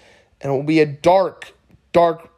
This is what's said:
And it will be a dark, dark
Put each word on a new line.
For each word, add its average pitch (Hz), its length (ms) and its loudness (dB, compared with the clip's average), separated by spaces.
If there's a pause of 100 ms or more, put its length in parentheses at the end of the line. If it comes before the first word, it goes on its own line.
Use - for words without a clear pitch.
(400)
And 139 120 -8
it 139 40 -2
will 139 80 -4
be 156 160 0
a 151 60 4
dark, 170 680 -2 (380)
dark 170 460 -2